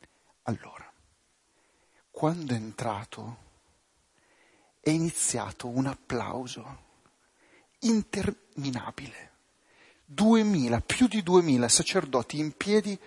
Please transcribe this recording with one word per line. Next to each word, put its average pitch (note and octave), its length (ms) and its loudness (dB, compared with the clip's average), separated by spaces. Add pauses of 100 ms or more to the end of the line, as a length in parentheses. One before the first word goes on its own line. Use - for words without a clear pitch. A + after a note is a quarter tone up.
(440)
Allora, - 420 -8 (1300)
quando D#3 320 -2
è A#2+ 60 0
entrato, A2 800 -10 (1400)
è - 80 0
iniziato D#3 800 -2
un B2+ 160 0
applauso B2 1000 -8 (960)
interminabile. F3+ 1500 -4 (720)
Duemila, F#3 800 4
più - 260 2
di G3+ 160 -2
duemila D#3+ 460 6
sacerdoti D3 680 0
in D3+ 200 -4
piedi G#3 500 0